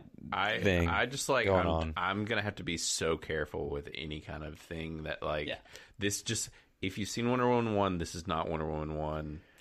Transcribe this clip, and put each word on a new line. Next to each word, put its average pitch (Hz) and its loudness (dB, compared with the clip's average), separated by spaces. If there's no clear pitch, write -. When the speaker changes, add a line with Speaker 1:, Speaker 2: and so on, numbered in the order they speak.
Speaker 1:
I, 104 2
Speaker 2:
thing 87 6
Speaker 1:
I 101 2
just, 131 -4
like, 123 4
Speaker 2:
going 92 8
Speaker 1:
I'm, 92 4
Speaker 2:
on. 80 2
Speaker 1:
I'm 95 0
gonna 104 0
have 101 -2
to 92 -10
be 85 -2
so 82 0
careful 78 -4
with 71 -6
any 76 -8
kind 76 -10
of 76 -10
thing 80 -8
that, 73 -6
like, 76 -2
Speaker 3:
Yeah. 65 -6
Speaker 1:
this 101 0
just, - -4
if 95 -4
you've 98 -4
seen 120 0
Wonder 123 4
Woman 117 4
one, 98 4
this 82 -4
is 85 -8
not 85 0
Wonder 78 0
Woman 78 -2
one. 78 -4